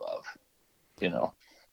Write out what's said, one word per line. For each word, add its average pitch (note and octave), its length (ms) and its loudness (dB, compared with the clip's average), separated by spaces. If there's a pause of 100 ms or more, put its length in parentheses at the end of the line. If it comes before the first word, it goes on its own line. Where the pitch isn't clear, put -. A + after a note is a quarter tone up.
of, - 160 -2 (760)
you F2+ 100 4
know. C#2 240 2 (400)